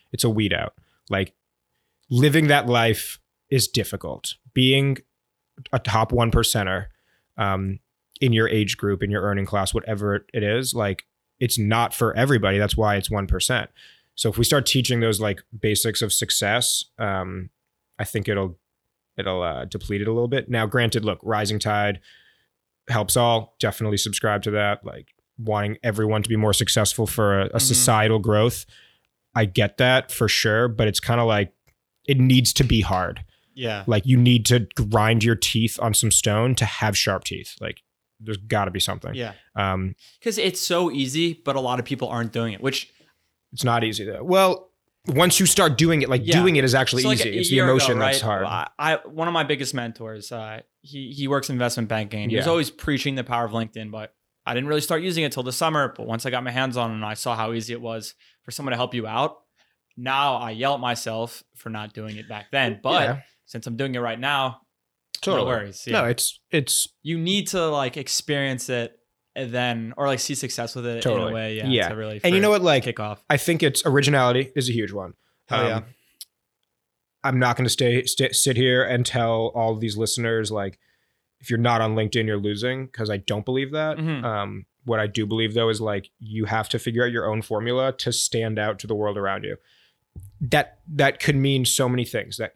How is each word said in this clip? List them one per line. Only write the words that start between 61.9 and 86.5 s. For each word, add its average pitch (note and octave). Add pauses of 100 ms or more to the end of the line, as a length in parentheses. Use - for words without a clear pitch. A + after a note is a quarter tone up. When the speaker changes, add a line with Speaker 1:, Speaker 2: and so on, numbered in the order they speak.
Speaker 2:
doing G#2+
it A2
back G#2
then. A#2+
But D3+
Speaker 1:
Yeah. C3+ (260)
Speaker 2:
since -
I'm A#2
doing C3
it B2
right A#2
now, C3+ (580)
Speaker 1:
Totally. D3+
Speaker 2:
no -
worries. G#2
Speaker 1:
No, C3
Speaker 2:
Yeah. A#2
Speaker 1:
it's, - (100)
it's - (140)
Speaker 2:
You E3
need F#3
to, F3
like, C#3
experience C#3
it A#2+ (380)
and B2
then, A#2+
or, C#3
like, C3
see C#3+
success A#2+
with B2
it A#2
Speaker 1:
Totally. G2+
Speaker 2:
in -
a -
way. A2
Yeah. G#2+
Speaker 1:
Yeah. A2
Speaker 2:
To G#2+
really G#2+
Speaker 1:
And F3+
you G3
know G#3
Speaker 2:
for G#3
Speaker 1:
what, G3
like, D3
Speaker 2:
kick A#2+
off. G#2+
Speaker 1:
I C#3+
think E3
it's, C#3+
originality C3+
is B2+
a B2
huge G#2+
one. F#2 (320)
Speaker 2:
Hell A#2
yeah. A2+
Speaker 1:
Um, A2+ (1400)
I'm C3
not B2
gonna B2+
stay, B2
st-, -
sit B2+
here B2+
and B2
tell A#2
all A2+
these G#2+
listeners, A2
like, G2 (640)
if -
you're A#2
not A#2
on A2
LinkedIn, A2
you're G#2+
losing, A2+
'cause A2
I G#2
don't G#2
believe C3+
that. D#3
Speaker 2:
Mm-hmm. D#3
Speaker 1:
Um, G2+ (180)
what A2+
I G#2+
do G#2
believe, A2
though, A2+
is, A2
like, G#2
you A2
have A2